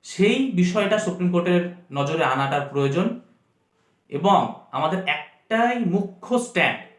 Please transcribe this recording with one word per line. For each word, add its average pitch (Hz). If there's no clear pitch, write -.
সেই 220
বিষয়টা 202
সুপ্রিম 180
কোর্টের 175
নজরে 143
আনাটার 139
প্রয়োজন 143
এবং 170
আমাদের 160
একটাই 240
মুখ্য -
স্ট্যান্ড 143